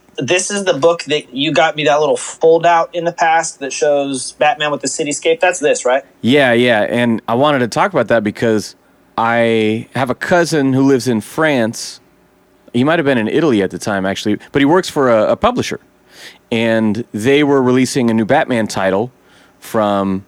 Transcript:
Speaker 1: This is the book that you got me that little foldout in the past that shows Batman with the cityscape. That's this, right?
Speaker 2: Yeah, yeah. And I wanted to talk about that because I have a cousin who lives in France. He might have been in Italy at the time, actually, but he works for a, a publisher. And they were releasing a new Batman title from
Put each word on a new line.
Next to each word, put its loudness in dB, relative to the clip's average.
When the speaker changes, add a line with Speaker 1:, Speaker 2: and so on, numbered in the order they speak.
Speaker 1:
This -2
is -6
the 0
book 0
that -6
you -2
got 2
me -4
that 2
little 0
foldout 2
in -4
the -2
past -2
that -8
shows -2
Batman -2
with -4
the -8
cityscape. -4
That's 0
this, 0
right? 0
Speaker 2:
Yeah, 2
yeah. 2
And 0
I -2
wanted 2
to 0
talk -2
about 0
that 2
because -2
I 0
have -2
a -6
cousin 0
who 2
lives 2
in 0
France. -2
He 0
might 2
have -2
been 2
in 0
Italy 2
at -2
the -10
time, -4
actually, -4
but 2
he 4
works 2
for 0
a, 2
a 0
publisher. -2
And 0
they 2
were 4
releasing 2
a 2
new 0
Batman 0
title -2
from -2